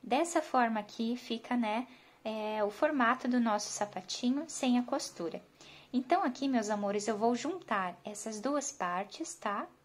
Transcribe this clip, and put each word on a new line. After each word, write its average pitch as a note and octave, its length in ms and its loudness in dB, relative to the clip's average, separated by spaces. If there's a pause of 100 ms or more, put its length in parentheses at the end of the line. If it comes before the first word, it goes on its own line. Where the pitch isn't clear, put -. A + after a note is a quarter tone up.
Dessa D#4 380 2
forma A#3 380 2
aqui A3+ 380 -4
fica, A#3 400 -4
né, A#3 300 0 (360)
é, G#3+ 400 -2
o G3+ 60 2
formato B3+ 580 4
do B3 120 4
nosso G#3+ 320 2
sapatinho B3 760 -2
sem B3 300 2
a B3 60 2
costura. - 580 -4 (500)
Então, E4 320 2
aqui, C#4 240 0
meus A3+ 220 2
amores, G3+ 380 0
eu A3 100 0
vou A#3 160 4
juntar A#3 680 -2
essas G#3+ 360 -8
duas C4+ 320 -2
partes, F#3 640 -4
tá? G#3+ 300 -4 (200)